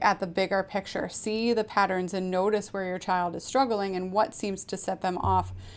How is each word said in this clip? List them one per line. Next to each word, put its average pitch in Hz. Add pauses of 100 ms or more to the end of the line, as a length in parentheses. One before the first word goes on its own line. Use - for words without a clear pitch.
at 175
the 190
bigger 190
picture, 190
see 220
the 220
patterns 190
and 185
notice 202
where 196
your 180
child 175
is -
struggling 214
and 185
what 208
seems 196
to 190
set 190
them 185
off 185 (260)